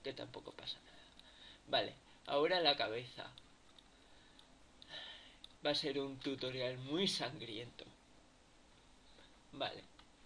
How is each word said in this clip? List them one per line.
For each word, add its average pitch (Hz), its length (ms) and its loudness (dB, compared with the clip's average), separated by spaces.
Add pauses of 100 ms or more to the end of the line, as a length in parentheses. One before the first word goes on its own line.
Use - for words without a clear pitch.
Que 135 100 -2
tampoco 120 400 -10
pasa - 320 -8
nada. - 140 -20 (680)
Vale, 123 280 4 (320)
ahora 170 340 6
la 143 160 8
cabeza. 120 560 -2 (2250)
Va 147 60 6
a 143 40 4
ser 143 240 2
un 139 220 -2
tutorial 127 560 0
muy 147 320 2
sangriento. 120 800 -4 (1700)
Vale. 131 300 -4 (440)